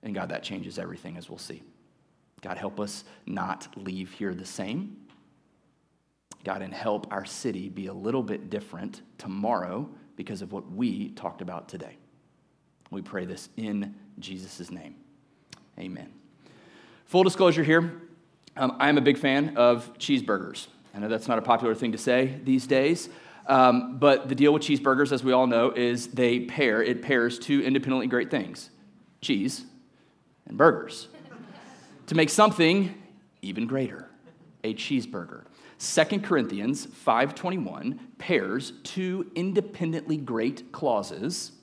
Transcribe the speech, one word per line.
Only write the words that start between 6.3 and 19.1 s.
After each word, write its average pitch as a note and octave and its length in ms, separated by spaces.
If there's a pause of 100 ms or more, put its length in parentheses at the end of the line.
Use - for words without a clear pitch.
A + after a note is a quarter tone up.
God, F#2+ 160
and F#2+ 140
help - 360
our G2 140
city G2+ 460
be F#2+ 160
a F#2 80
little A2+ 280
bit G2+ 280
different G2+ 500 (160)
tomorrow G2+ 720 (280)
because F#2+ 260
of F#2 100
what G2 180
we G2+ 420
talked - 280
about F2+ 260
today. - 300 (960)
We G2 100
pray F#2 240
this F2+ 320
in G2+ 380 (240)
Jesus' F#2 520
name. D#2 260 (840)
Amen. F2+ 340 (920)
Full F#3 180
disclosure F3 400
here, E3 280 (640)
um, B2+ 220
I C#3 100
am D3 80
a D3 40
big C3+ 180